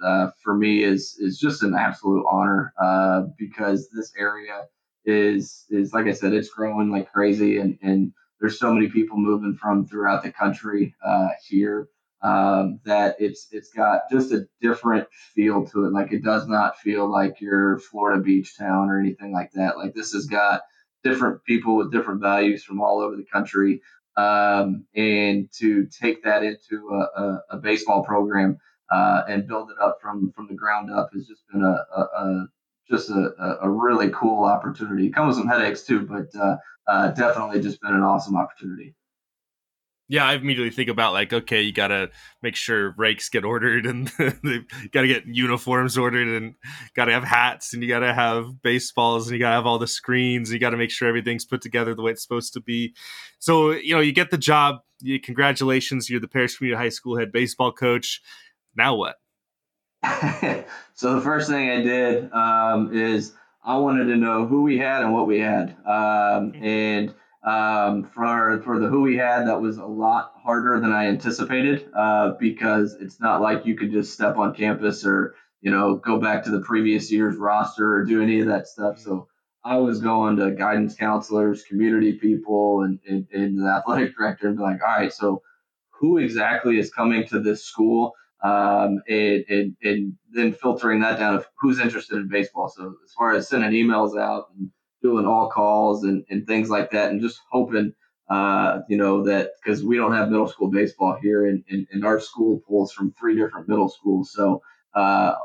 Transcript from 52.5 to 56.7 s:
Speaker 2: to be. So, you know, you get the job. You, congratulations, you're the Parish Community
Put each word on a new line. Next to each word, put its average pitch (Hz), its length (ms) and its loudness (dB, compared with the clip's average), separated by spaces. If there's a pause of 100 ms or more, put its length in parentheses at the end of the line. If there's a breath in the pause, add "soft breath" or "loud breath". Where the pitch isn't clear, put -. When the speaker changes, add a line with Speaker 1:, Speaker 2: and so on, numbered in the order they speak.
Speaker 2:
to - 60 -10
be. 117 340 -6 (440 loud breath)
So, 160 320 2
you 160 240 -2
know, 160 80 4
you 147 100 2
get 175 180 2
the 175 60 0
job. 143 440 2 (200)
You, 131 180 -4
congratulations, 131 920 0
you're 120 100 -4
the 107 80 -10
Parish 123 300 -2
Community 120 240 -2